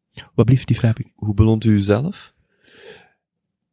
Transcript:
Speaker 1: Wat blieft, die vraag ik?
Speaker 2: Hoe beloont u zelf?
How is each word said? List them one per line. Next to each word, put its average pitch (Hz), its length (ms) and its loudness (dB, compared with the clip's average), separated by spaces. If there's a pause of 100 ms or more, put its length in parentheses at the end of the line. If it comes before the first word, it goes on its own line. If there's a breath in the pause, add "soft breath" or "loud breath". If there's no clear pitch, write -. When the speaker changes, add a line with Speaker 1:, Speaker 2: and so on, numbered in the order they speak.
(340 loud breath)
Speaker 1:
Wat 117 120 2
blieft, 127 220 2
die 113 100 0
vraag 113 200 0
ik? - 180 -14
Speaker 2:
Hoe 104 180 -6
beloont 110 300 2
u 107 160 2
zelf? 104 580 -4 (1400 soft breath)